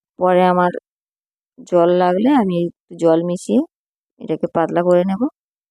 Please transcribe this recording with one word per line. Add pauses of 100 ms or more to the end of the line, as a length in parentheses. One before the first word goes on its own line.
(200)
পরে
আমার (880)
জল
লাগলে
আমি
একটু
জল
মিশিয়ে (600)
এটাকে
পাতলা
করে
নেব। (500)